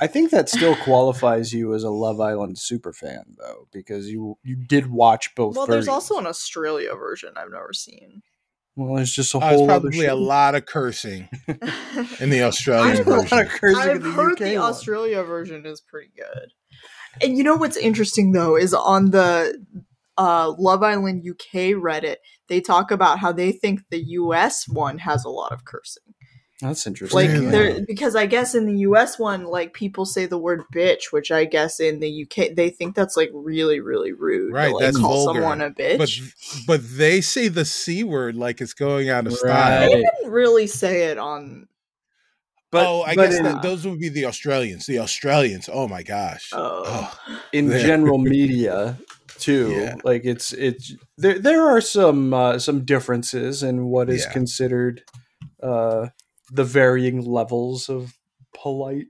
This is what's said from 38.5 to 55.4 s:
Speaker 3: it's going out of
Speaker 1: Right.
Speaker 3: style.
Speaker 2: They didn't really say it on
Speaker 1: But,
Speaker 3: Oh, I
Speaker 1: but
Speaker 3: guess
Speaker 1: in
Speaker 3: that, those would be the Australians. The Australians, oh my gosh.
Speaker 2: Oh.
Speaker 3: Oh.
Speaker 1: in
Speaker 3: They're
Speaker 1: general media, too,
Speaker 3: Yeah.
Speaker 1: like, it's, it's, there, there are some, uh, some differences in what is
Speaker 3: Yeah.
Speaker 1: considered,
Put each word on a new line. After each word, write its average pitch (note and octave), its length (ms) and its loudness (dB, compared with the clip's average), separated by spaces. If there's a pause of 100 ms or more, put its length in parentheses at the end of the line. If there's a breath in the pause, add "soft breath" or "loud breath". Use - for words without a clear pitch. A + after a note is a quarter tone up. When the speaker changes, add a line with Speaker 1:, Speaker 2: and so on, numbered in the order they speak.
Speaker 3:
it's A#2+ 140 -10
going C#3 340 -2
out B2 180 0
of A#2+ 60 -4
Speaker 1:
Right. A#2+ 60 -4
Speaker 3:
style. C3 500 4
Speaker 2:
They - 140 8
didn't C#5+ 280 0
really A#3 360 4
say F3+ 380 0
it D#3 120 -2
on C#3+ 500 -10 (1040)
Speaker 1:
But, F3 160 4
Speaker 3:
Oh, E3+ 180 0
I D#3+ 100 -2
Speaker 1:
but F#3 160 6
Speaker 3:
guess F3 80 2
Speaker 1:
in E3 60 2
Speaker 3:
that, D3+ 180 -2
those F3+ 240 -4
would F3+ 120 -6
be E3 120 -6
the C#3 160 -4
Australians. A#2+ 580 -4
The B2+ 140 -4
Australians, B2 720 0
oh B2+ 160 -4
my F2+ 140 -8
gosh. G2 500 -8
Speaker 2:
Oh. F2+ 320 -6
Speaker 3:
Oh. - 560 -10 (140)
Speaker 1:
in D3 140 2
Speaker 3:
They're B2 120 2
Speaker 1:
general D3+ 380 4
media, B2+ 800 2 (400)
too, C3 360 0
Speaker 3:
Yeah. G2+ 200 -4 (100)
Speaker 1:
like, B2 220 0
it's, A#2+ 260 -4
it's, B2+ 400 -4 (240)
there, F#3+ 220 2
there D#4+ 280 4
are A#3+ 140 4
some, C#3+ 540 2
uh, B2 240 2
some C#3 260 -2
differences B2+ 760 -2
in B2 240 -2
what B2 240 0
is B2 160 -2
Speaker 3:
Yeah. - 60 -10
Speaker 1:
considered, B2 720 -4 (600 loud breath)